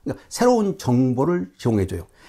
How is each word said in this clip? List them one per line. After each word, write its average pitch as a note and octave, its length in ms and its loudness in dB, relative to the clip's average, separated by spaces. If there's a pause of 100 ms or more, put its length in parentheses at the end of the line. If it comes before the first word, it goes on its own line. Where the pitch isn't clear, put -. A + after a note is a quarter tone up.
그러니까 - 240 -8
새로운 A#3 500 0
정보를 C3 800 0
제공해 G#2+ 280 0
줘요. F2 200 -8 (220)